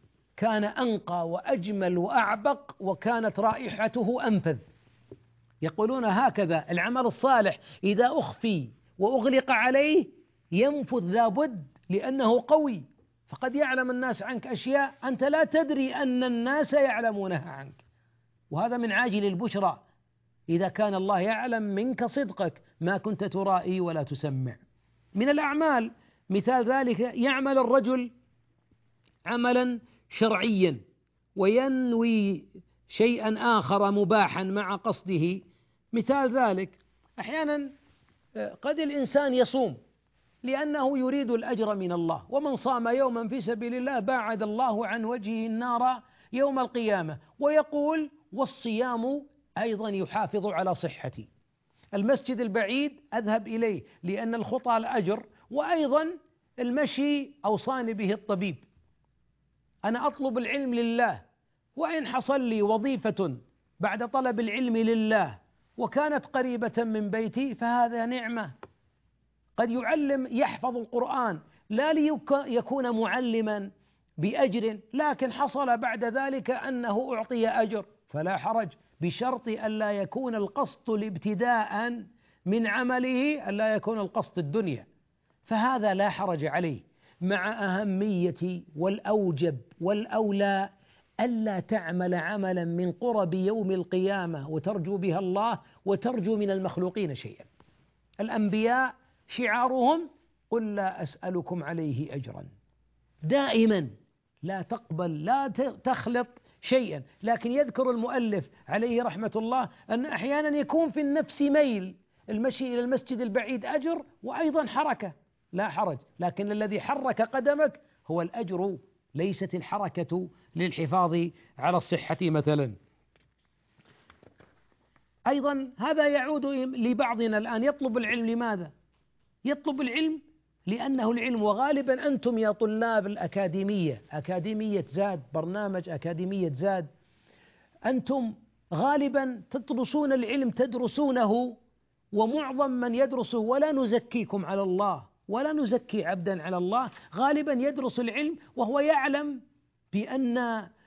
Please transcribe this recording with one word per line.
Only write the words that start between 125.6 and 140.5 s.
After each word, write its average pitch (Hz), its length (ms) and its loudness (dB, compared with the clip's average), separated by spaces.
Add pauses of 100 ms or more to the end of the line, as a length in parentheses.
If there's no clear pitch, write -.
هذا 294 300 2
يعود 285 380 0
لبعضنا 240 920 0
الآن 226 260 -2
يطلب 269 340 0
العلم 233 280 0
لماذا؟ 220 440 -2 (760)
يطلب 285 360 -2
العلم 302 400 -2 (460)
لأنه 233 440 0
العلم، 233 320 0
وغالبًا 262 640 2
أنتم 240 320 2
يا 220 140 4
طلاب 220 540 2
الأكاديمية، 190 1040 -2
أكاديمية 190 800 -4
زاد، 185 340 -2 (120)
برنامج 185 540 -4
أكاديمية 175 640 -4
زاد، 180 320 0 (1000)
أنتم 254 480 0 (400)
غالبًا 269 760 0
تدرسون 254 600 0
العلم، 254 380 0